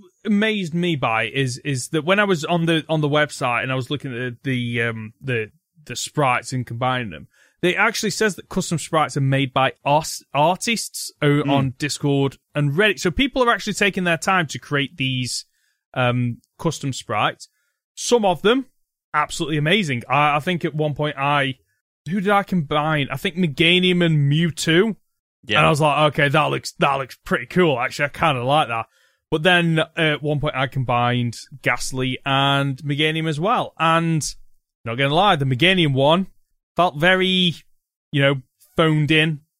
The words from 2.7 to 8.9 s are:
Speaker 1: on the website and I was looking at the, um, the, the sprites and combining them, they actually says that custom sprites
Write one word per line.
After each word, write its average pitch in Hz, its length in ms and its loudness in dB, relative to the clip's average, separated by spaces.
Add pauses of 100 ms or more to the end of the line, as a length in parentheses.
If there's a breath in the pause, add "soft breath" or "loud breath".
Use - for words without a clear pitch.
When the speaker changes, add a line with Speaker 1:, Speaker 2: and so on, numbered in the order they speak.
Speaker 1:
on 160 120 0
the 151 80 2
website 139 540 0
and 131 80 -4
I 131 40 -2
was 131 140 -4
looking 139 260 -6
at 123 280 -8
the, 120 400 -2
um, 113 380 -6
the, 117 300 -4 (340)
the 123 100 -12
sprites - 560 -2
and 127 140 -4
combining 123 460 -4
them, 76 160 -14 (340 soft breath)
they 175 140 0
actually 214 340 0
says 208 260 0
that - 140 -18
custom - 280 -2
sprites 147 380 0